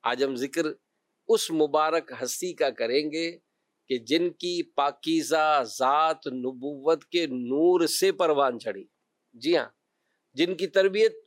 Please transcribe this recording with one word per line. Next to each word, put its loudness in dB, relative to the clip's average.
آج 0
ہم -2
ذکر -4
اس 2
مبارک 0
ہستی -6
کا 0
کریں -2
گے -6
کہ -2
جن 0
کی -6
پاکیزہ 0
ذات 0
نبوت -2
کے -2
نور 2
سے 2
پروان 2
چڑھی۔ -10
جی 0
ہاں، -2
جن 0
کی -4
تربیت 2